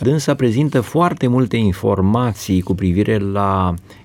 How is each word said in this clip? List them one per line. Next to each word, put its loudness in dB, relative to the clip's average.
dânsa 0
prezintă 0
foarte 0
multe 0
informații 0
cu -2
privire 0
la 0